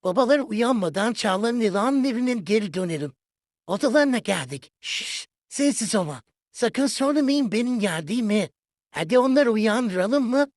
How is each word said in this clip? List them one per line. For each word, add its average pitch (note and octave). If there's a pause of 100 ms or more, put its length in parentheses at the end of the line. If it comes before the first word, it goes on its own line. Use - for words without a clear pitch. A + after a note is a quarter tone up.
Babalar A#3+
uyanmadan A3
Çağla'nın, A3
Ela'nın A3+
evine B3
geri G3+
dönelim. E3 (540)
Odalarına B3+
geldik. C#3+ (100)
Şşş, - (220)
sessiz B3
olun. D#3+ (360)
Sakın B3+
söylemeyin C#4
benim A#3+
geldiğimi. G3+ (400)
Hadi E3
onları C4
uyandıralım A3
mı? C#4 (100)